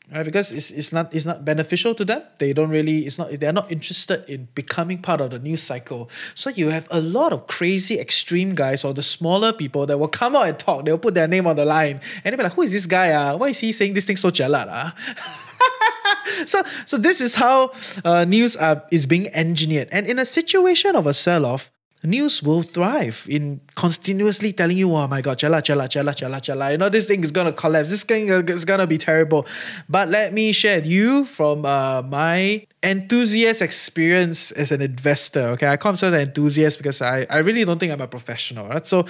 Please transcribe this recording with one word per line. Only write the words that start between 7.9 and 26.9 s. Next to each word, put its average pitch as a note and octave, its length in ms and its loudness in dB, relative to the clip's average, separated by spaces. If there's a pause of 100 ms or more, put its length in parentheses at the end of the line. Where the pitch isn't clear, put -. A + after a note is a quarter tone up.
extreme F3+ 580 -2
guys C3+ 280 0
or C#3 80 -2
the C#3 120 -4
smaller G3 480 0
people C#3+ 340 -4
that C#3+ 120 0
will D#3 100 0
come B3 260 0
out A#3+ 140 4
and D3+ 100 -4
talk. C#3+ 260 -2
They'll D#3 140 2
put G#3 160 0
their E3 140 2
name F#3 180 2
on E3 80 2
the D3 100 2
line. D3+ 360 0 (240)
And G3+ 80 -2
they'll B3+ 60 -4
be C4 40 0
like, F3 120 -2
"Who F4+ 80 2
is A3+ 100 0
this F#3+ 140 -2
guy? F#3 260 4
Ah? D3 240 2
Why C4+ 140 0
is - 100 -4
he A3+ 100 -2
saying G3+ 240 0
this G3 100 0
thing G3 120 -2
so F#3 140 2
jialat? C3+ 380 0
Ah?" C3+ 320 -8
<laughs> - 460 -14 (1000)
So, G4 160 2 (240)
so C#4+ 100 -4
this D#4 240 2
is A#3+ 140 -2
how, C4 380 4 (320)
uh, E3+ 200 6
news A3+ 320 4
are, D#3 340 2
is D#3+ 140 2
being F3 300 2
engineered. D#3+ 560 0
And G3 160 -2
in B3 120 -2
a C4 60 2
situation F4+ 720 2
of E3+ 100 2
a C#3+ 60 2
sell-off, C#3 580 0 (320)
news B3+ 400 0
will D#3 200 2
thrive F3 680 -2
in C#3+ 320 -4 (140)
continuously G3 760 0
telling F3+ 260 2
you, F#3 160 2
"Oh D3 120 0
my C3+ 140 -2
God, C3 180 -2
chala, D#3 220 2
chala, C#3+ 280 0
chala, C#3+ 260 -2
chala, C3+ 260 -8
chala. C#3 320 -4
You D3+ 60 0
know, F#3+ 100 2
this G#3 180 0